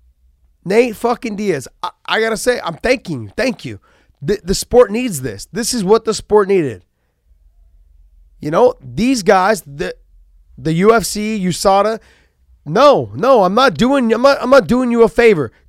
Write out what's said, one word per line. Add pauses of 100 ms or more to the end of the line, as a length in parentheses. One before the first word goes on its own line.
(640)
Nate
fucking
Diaz, (160)
I, (140)
I
gotta
say,
I'm
thanking
you.
Thank
you. (420)
The,
the
sport
needs
this.
This
is
what
the
sport
needed. (1600)
You
know,
these
guys,
the, (640)
the
U
F
C,
usada, (640)
no,
no,
I'm
not
doing,
I'm
not,
I'm
not
doing
you
a
favor. (180)